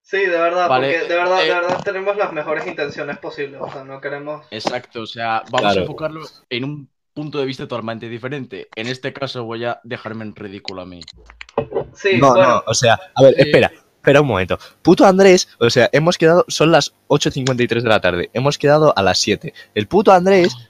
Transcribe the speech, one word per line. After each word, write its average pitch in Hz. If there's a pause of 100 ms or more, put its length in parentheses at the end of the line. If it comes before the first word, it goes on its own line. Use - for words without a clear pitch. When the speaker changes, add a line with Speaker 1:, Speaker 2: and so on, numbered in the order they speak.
Speaker 1:
Sí, -
de 180
verdad, 175
Speaker 2:
Vale, 131
Speaker 1:
porque 151
de -
verdad, 180
Speaker 2:
eh, 160
Speaker 1:
de 156
verdad -
tenemos 196
las 180
mejores 156
intenciones 151
posibles, 139
o 127
sea, 135
no 135
queremos 143
Speaker 2:
Exacto, 117
o 107
sea, 113
vamos 127
a 101
Speaker 3:
Claro. 95
Speaker 2:
enfocarlo 156 (280)
en 123
un 147 (240)
punto 147
de 135
vista 135
totalmente 113
diferente. 120
En 110
este 127
caso 127
voy 117
a 120
dejarme 113
en 104
ridículo 98
a 90
mí. 90 (920)
Speaker 1:
Sí, 196
Speaker 3:
No, 135
Speaker 1:
bueno. 123
Speaker 3:
no, 107
o 120
sea, 113 (160)
a 135
ver, 135
Speaker 2:
Sí. -
Speaker 3:
espera, 143 (260)
espera 143
un 143
momento. 92 (240)
Puto 185
Andrés, 190 (100)
o 117
sea, 120
hemos 160
quedado, 170
son 160
las - (120)
ocho 147
cincuenta 131
y 117
tres 117
de 120
la 104
tarde, 87
hemos 135
quedado 147
a 98
las 92
siete. - (220)
El 107
puto 196
Andrés 180 (140)